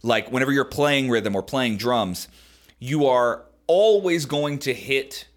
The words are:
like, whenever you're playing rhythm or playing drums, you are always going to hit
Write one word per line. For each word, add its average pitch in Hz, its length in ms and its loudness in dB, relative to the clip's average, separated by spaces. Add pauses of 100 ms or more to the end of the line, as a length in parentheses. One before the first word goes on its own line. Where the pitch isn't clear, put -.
like, 113 280 0
whenever 131 220 0
you're 139 120 0
playing 143 440 0
rhythm 107 260 0
or 95 80 -2
playing 120 360 -2
drums, 107 500 -2 (500)
you 143 280 0
are 123 400 2 (200)
always 185 600 4
going 147 340 -2
to 135 140 -4
hit - 520 -4 (100)